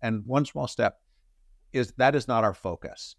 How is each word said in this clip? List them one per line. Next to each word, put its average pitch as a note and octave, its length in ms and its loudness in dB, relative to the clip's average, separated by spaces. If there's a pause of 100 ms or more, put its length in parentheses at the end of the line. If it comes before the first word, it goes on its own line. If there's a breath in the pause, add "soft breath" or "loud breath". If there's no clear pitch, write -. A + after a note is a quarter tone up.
and A2 240 -2
One C3+ 200 0
Small C3 220 -6
Step - 320 -2 (720)
is, B2+ 240 0
that C3 160 6
is C3+ 140 0
not A2+ 160 4
our G#2 100 2
focus. - 640 -10